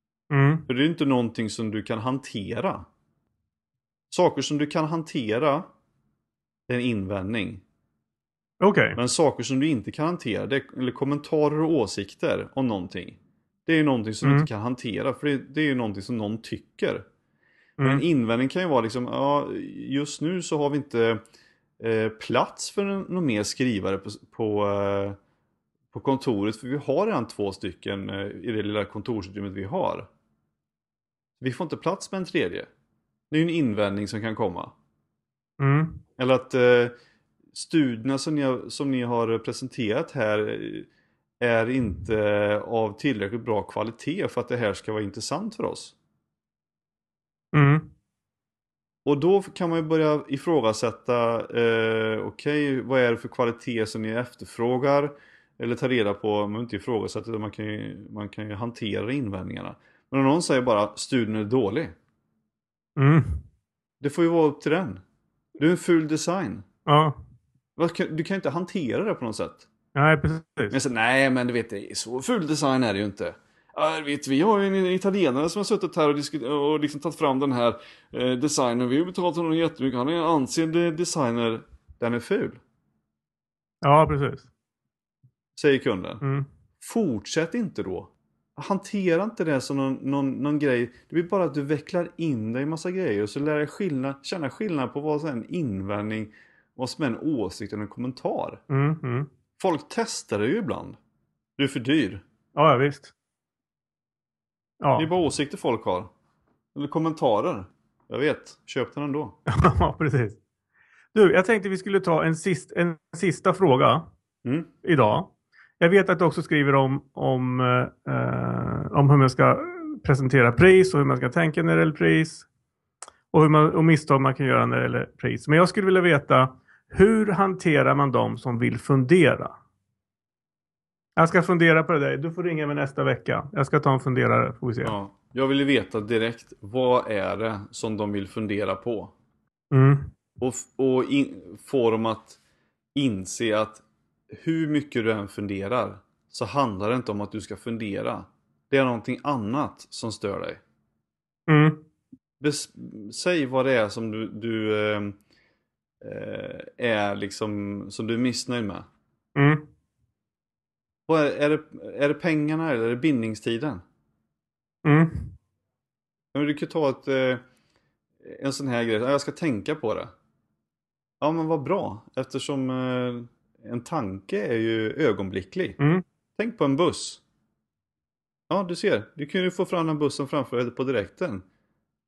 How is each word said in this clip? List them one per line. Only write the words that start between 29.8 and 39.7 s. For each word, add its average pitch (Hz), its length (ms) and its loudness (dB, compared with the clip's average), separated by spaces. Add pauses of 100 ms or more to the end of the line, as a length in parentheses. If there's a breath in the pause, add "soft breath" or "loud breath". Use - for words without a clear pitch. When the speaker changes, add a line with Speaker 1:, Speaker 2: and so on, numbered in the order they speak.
Speaker 2:
Vi 127 120 -4
får 175 140 -6
inte - 120 -8
plats - 340 -4
med 196 80 -6
en 180 60 -4
tredje." 98 400 -4 (640)
Det 151 60 0
är - 20 2
ju 160 40 4
en 170 120 -2
invändning 104 520 0
som 107 140 -8
kan 110 140 -4
komma. 95 360 -4 (920)
Speaker 1:
Mm. 143 260 2 (300)
Speaker 2:
Eller 127 160 2
att, 127 200 -2
eh, 123 320 6 (680 soft breath)
studierna 131 640 0
som 156 180 -4
ni 147 60 0
har, 127 280 -2
som 139 220 -4
ni 127 100 0
har 117 380 0
presenterat 123 720 -4